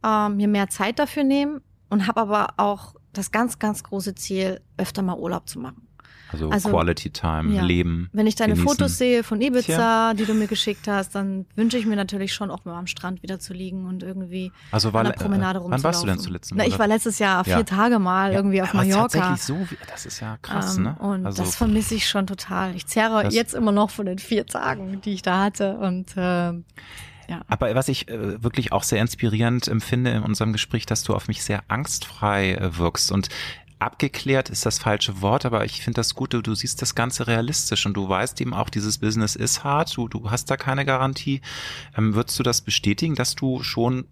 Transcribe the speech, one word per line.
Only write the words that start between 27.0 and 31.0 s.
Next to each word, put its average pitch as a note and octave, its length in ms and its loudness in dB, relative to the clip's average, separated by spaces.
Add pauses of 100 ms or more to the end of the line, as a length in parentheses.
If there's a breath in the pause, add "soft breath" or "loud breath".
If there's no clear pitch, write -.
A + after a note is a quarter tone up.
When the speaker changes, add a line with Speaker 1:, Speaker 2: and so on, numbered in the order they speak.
Speaker 1:
ja. - 200 -8
Speaker 2:
Aber A2 280 0
was C3 120 2
ich, - 220 -2
äh, G#2+ 340 -6
wirklich A#2 280 -2
auch G2 120 2
sehr G#2+ 180 2
inspirierend A#2 680 2
empfinde B2 440 0
in A2+ 120 2
unserem G#2+ 300 0
Gespräch, A2 320 -2
dass - 180 0